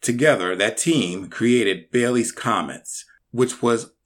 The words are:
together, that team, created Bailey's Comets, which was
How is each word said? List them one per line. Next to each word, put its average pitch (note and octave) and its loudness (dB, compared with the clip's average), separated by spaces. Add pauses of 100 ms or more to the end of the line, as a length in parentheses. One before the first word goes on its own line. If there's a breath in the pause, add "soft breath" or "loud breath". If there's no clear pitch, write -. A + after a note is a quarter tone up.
together, A#2+ 2
that G2 0
team, F#2+ 0
created G#2+ 0
Bailey's B2 0
Comets, - -4 (260 soft breath)
which B2+ 0
was A#2 0 (120)